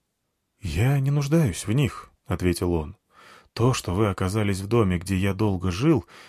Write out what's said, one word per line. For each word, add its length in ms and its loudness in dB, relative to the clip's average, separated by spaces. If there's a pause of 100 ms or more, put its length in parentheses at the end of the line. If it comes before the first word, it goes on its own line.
(600)
"Я 400 0
не 100 0
нуждаюсь 560 0
в 60 0
них", — 380 -2 (160)
ответил 480 0
он. 220 -4 (580)
"То, 180 2
что 220 -4
вы 140 2
оказались 520 -2
в 60 -8
доме, 320 2
где 180 -4
я 160 0
долго 380 0
жил, 340 0 (240)